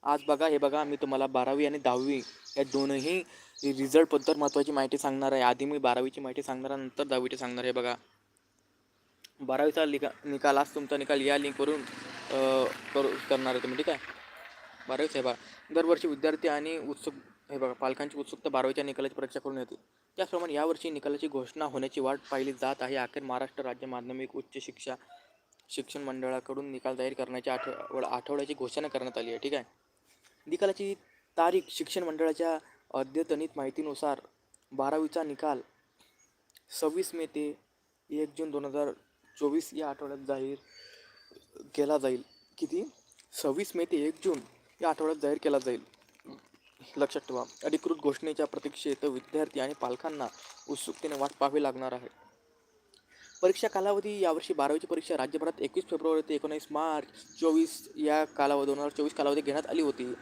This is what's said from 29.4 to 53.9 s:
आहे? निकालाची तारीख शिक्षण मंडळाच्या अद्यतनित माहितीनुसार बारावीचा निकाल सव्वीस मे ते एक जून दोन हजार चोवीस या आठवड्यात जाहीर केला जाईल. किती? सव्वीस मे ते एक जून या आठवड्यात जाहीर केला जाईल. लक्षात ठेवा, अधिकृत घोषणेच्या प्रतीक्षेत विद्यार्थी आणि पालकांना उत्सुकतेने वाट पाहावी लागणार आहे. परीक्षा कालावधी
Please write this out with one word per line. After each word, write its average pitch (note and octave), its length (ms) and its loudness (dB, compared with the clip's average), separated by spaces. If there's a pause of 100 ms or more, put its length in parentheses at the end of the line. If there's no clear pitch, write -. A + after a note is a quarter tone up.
आहे? C3 100 -2 (840)
निकालाची G3 460 0 (440)
तारीख F3 320 6
शिक्षण F3 340 -4
मंडळाच्या D#3+ 540 2 (360)
अद्यतनित D3 600 0
माहितीनुसार C#3+ 640 -2 (520)
बारावीचा D3+ 520 0
निकाल C#3+ 360 0 (1200)
सव्वीस E3 340 0
मे E3 120 -4
ते D3+ 320 -6 (520)
एक D3+ 280 -2
जून D#3+ 140 -4
दोन C#3+ 140 -4
हजार C#3+ 260 -2 (480)
चोवीस D3 340 0
या D3+ 160 -4
आठवड्यात C#3 380 -8
जाहीर C3+ 300 -2 (1160)
केला D3 220 4
जाईल. C3 240 2 (360)
किती? D#4+ 320 -4 (520)
सव्वीस D#3 340 -2
मे E3+ 100 0
ते E3+ 120 0 (100)
एक D#3+ 60 0 (100)
जून E3 160 2 (420)
या E3 80 2
आठवड्यात D#3 280 0
जाहीर D3 240 2
केला C#3+ 180 4
जाईल. B2+ 220 -2 (1160)
लक्षात C#3 240 2
ठेवा, B2 220 -4 (200)
अधिकृत D#3 320 0
घोषणेच्या D3 500 0
प्रतीक्षेत - 600 -4
विद्यार्थी D3 540 -2
आणि C3+ 220 -2
पालकांना B2+ 460 -4 (420)
उत्सुकतेने D3 460 -6
वाट C#3 140 0 (100)
पाहावी C#3+ 240 4
लागणार C3 280 -2
आहे. B2 160 -10 (1300)
परीक्षा F#3+ 260 4
कालावधी G3+ 520 0